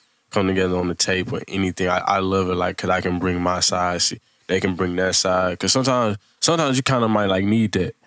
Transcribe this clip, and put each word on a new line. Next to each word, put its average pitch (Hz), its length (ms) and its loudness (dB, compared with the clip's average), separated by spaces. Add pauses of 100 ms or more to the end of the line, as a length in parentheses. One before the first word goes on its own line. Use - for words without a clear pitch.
(300)
come 101 180 0
together 92 300 0
on 90 120 -2
the 82 60 -4
tape 92 380 -2
or 85 140 -6
anything. 95 420 -2
I, 90 80 2
I 98 220 0
love 95 300 2
it, 92 60 0
like, 90 220 -2
'cause 90 140 -2
I 92 100 0
can 90 180 0
bring 90 220 0
my 90 200 0
side, 90 420 0
she, - 180 -4 (240)
they 95 160 0
can 92 140 0
bring 90 200 -2
their 92 160 0
side. 92 480 0
'Cause 95 140 0
sometimes, 123 440 0 (220)
sometimes 156 380 0
you 131 60 0
kinda 120 260 2
might, 104 160 2
like, 95 180 0
need 107 300 2
that. 90 200 -2 (140)